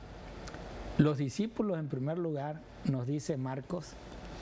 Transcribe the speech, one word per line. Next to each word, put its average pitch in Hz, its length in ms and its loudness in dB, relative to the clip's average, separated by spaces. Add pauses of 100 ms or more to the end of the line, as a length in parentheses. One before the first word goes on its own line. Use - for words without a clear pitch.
(1000)
los 147 200 8
discípulos, 196 600 2
en 151 100 -2
primer 139 300 0
lugar, 151 420 0 (240)
nos 131 240 4
dice 147 280 0
Marcos, 131 540 -2 (520)